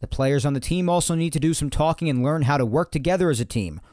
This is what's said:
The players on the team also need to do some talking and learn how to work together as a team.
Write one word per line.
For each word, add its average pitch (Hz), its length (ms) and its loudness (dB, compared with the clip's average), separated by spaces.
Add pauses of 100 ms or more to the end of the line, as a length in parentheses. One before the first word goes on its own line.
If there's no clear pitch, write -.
The 110 60 -8
players 135 400 0
on 143 80 0
the 131 60 -2
team 175 280 -2
also 175 260 0
need 165 200 0
to 151 60 0
do 160 120 2
some 147 180 -4
talking 160 380 0
and 127 140 0
learn 151 200 0
how 139 140 2
to 131 80 2
work 131 260 0
together 170 400 2
as 117 100 0
a 120 40 -2
team. 92 360 -6 (120)